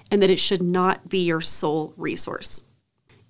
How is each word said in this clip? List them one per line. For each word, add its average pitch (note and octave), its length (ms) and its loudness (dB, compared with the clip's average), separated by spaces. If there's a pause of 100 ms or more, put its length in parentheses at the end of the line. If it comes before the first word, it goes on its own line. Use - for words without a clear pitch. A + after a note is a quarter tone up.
(100)
and G#3 100 4
that F#3 100 6
it F3+ 100 2
should F#3 220 0
not F3+ 460 0
be F#3 160 0
your E3 160 0
sole D#3+ 560 -2
resource. - 680 -4 (680)